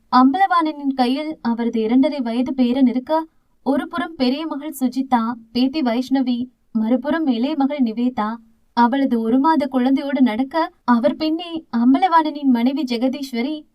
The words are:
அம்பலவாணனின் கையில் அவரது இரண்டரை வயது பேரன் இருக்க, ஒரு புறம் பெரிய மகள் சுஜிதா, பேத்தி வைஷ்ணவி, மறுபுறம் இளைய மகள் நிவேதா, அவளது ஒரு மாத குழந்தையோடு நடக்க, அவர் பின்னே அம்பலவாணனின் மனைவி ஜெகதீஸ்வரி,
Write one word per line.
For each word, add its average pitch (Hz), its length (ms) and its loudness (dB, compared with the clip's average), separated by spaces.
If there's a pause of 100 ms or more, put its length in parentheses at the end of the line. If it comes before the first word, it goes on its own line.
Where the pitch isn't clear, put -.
(120)
அம்பலவாணனின் 294 840 2
கையில் 277 460 -2
அவரது 226 400 -2
இரண்டரை 269 380 2
வயது 247 340 -2
பேரன் 254 340 2
இருக்க, 254 240 -2 (540)
ஒரு 294 220 0
புறம் 349 280 -6
பெரிய 269 320 -2
மகள் 302 320 -8
சுஜிதா, 254 420 0 (300)
பேத்தி 269 300 0
வைஷ்ணவி, 247 580 0 (320)
மறுபுறம் 254 560 0
இளைய 262 280 0
மகள் 277 240 0
நிவேதா, 233 500 -2 (440)
அவளது 240 460 2
ஒரு 226 200 2
மாத 294 320 2
குழந்தையோடு 277 500 0
நடக்க, 269 500 0 (120)
அவர் 240 320 2
பின்னே 320 360 -4 (260)
அம்பலவாணனின் 294 720 2
மனைவி 254 320 0
ஜெகதீஸ்வரி, 247 720 -4 (200)